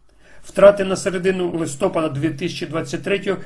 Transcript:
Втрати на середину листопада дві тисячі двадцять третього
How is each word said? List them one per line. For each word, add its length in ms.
Втрати 400
на 120
середину 640
листопада 500
дві 220
тисячі 360
двадцять 360
третього 420